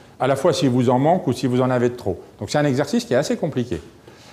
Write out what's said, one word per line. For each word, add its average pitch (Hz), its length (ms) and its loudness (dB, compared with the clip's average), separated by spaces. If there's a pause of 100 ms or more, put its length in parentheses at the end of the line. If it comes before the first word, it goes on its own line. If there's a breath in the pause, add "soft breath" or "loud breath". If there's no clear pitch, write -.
(220 loud breath)
à 127 40 0
la 135 100 2
fois 170 160 2
si 143 160 2
vous 123 220 2
en 127 80 4
manque 165 280 2
ou 135 60 0
si 139 140 -4
vous 123 160 2
en 127 80 2
avez 123 180 2
de 123 60 -6
trop. 98 260 -6 (200 loud breath)
Donc 101 100 -10
c'est 151 80 0
un 147 80 2
exercice 147 400 -2
qui - 80 -2
est - 20 4
assez 180 220 0
compliqué. 123 420 -4 (520 loud breath)